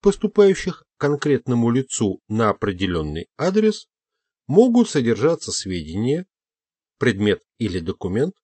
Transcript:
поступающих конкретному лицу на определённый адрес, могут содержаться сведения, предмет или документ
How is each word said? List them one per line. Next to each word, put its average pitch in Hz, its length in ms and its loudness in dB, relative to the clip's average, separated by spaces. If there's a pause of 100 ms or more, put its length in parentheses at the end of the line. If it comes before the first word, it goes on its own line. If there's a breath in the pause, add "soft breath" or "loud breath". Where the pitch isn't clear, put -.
поступающих 196 840 0 (120)
конкретному 127 720 0
лицу 117 560 -2
на 107 220 0
определённый 92 880 -4
адрес, 214 520 0 (580)
могут 233 420 4
содержаться 120 640 0
сведения, 95 720 -4 (720)
предмет 104 480 0 (140)
или 95 220 -4
документ 98 640 -4